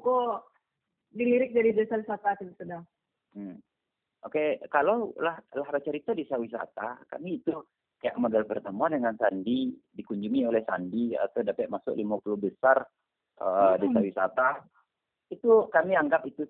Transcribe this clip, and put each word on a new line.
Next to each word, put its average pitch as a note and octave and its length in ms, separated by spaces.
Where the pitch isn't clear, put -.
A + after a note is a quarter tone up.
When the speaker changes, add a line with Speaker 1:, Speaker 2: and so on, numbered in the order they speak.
Speaker 1:
kok A#3+ 480
dilirik A#3+ 400
jadi A3+ 160
desa G#3+ 320
wisata?" G3+ 400
gitu F3+ 240
dah. E3+ 160
Speaker 2:
Hmm. G3+ 280
Oke, D3+ 480
kalau G3 480
lah, D#3+ 220
lah C#3+ 240
cerita D3 320
desa C#3+ 240
wisata, A#2 720
kami E3 320
itu - 160
kayak - 240
modal A2 240
pertemuan A2 480
dengan A#2 240
Sandi, A#2 560
dikunjungi G#2+ 480
oleh A2+ 160
Sandi, G2+ 560
atau G2+ 240
dapat G#2 240
masuk - 320
lima G#2+ 240
puluh G#2 160
besar, B2+ 480
eh, - 40
Speaker 1:
Mm-mm. F#2+ 360
Speaker 2:
desa G#2 200
wisata, G2 480
itu A3+ 400
kami F3 240
anggap D#3 320
itu D3+ 200